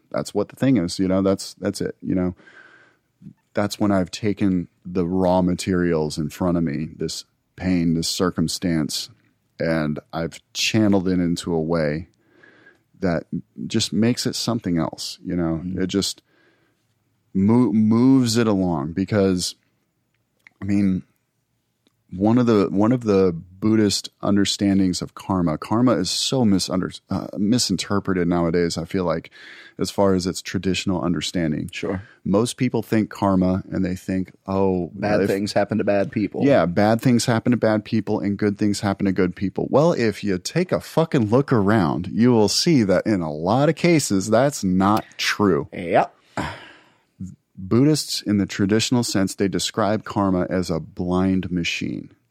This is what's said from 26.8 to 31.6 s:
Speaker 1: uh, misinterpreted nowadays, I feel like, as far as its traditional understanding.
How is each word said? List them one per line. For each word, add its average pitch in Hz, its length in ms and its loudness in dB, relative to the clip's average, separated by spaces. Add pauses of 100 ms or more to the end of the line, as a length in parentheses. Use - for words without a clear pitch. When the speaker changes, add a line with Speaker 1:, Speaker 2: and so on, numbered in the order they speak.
Speaker 1:
uh, 95 160 -4 (100)
misinterpreted 98 920 0
nowadays, 85 500 0
I 80 60 -6
feel 92 200 -2
like, 82 260 -4 (480)
as 95 120 -4
far 98 240 2
as 90 120 0
its 87 140 -4
traditional 92 640 -4
understanding. 82 720 -2